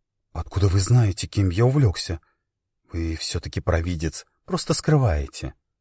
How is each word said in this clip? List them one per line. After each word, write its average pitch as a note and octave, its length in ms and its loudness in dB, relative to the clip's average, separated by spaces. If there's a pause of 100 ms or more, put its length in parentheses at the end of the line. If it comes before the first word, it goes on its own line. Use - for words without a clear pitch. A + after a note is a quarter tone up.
(320)
«Откуда F#2 360 -2
вы F2+ 100 2
знаете, G#2+ 480 2
кем F#2+ 240 0
я G#2 160 2
увлекся? B2+ 540 0 (720)
Вы E2 240 -4
все-таки - 440 -4
провидец, E2 640 -2 (180)
просто - 300 -2
скрываете». F#2 800 0 (260)